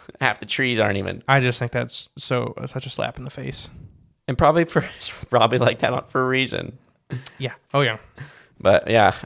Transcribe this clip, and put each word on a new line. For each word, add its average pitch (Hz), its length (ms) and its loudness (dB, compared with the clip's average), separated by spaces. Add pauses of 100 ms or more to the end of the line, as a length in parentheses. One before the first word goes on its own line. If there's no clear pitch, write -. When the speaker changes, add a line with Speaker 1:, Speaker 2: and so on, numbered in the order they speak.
(220)
Speaker 1:
Half 120 180 -2
the - 80 -14
trees 123 320 0
aren't 104 180 2
even. 92 300 -6
Speaker 2:
I 139 140 4
just 123 180 0
think 120 140 -4
that's 120 440 -6
so, 120 380 -4 (100)
such 131 200 -10
a 131 40 -12
slap 117 300 -6
in 127 60 -14
the 131 40 -12
face. 135 380 -12 (600)
Speaker 1:
And 131 100 -4
probably 165 280 6
for, 165 140 -2 (120)
<laughs> - 60 -20
it's - 140 -10 (140)
probably 117 340 4
like 117 200 2
that - 320 -2
for 131 120 0
a 127 40 0
reason. 131 500 -4 (600)
Speaker 2:
Yeah. 127 160 -8 (200)
Oh, 143 80 2
yeah. 110 160 -2 (640)
Speaker 1:
But, 95 300 4
yeah, 104 240 6 (120)